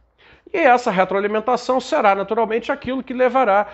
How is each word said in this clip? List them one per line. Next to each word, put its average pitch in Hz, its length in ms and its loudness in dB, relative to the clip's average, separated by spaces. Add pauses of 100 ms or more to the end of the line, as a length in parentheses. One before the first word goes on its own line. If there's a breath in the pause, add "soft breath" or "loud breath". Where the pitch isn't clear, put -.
(520 soft breath)
E 381 60 -2
essa 247 320 4
retroalimentação 208 880 -2
será, 247 380 0
naturalmente, 226 560 0
aquilo 262 280 -6
que 247 140 -10
levará 240 600 2